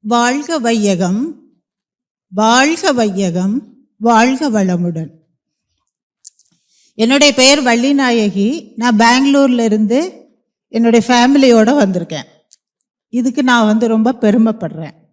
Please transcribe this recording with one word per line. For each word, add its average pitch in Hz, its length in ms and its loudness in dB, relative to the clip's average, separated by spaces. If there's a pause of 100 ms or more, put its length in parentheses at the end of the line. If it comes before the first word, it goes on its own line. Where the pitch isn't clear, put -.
வாழ்க 262 520 -2
வையகம், 214 800 -2 (840)
வாழ்க 254 640 0
வையகம், 196 800 -4 (240)
வாழ்க 240 520 0
வளமுடன். 175 600 -4 (1900)
என்னுடைய 277 380 2
பெயர் 269 300 2
வள்ளிநாயகி. 240 1120 -2
நான் 226 220 0
பெங்களூர்ல 254 680 2
இருந்து 226 640 -2 (400)
என்னுடைய 233 400 0
ஃபேமிலியோட 247 600 4
வந்திருக்கேன். 185 600 -2 (800)
இதுக்கு 254 340 -2
நான் 240 220 2
வந்து 220 220 0
ரொம்ப 220 340 0
பெருமைப்படுறேன். 214 760 -2 (180)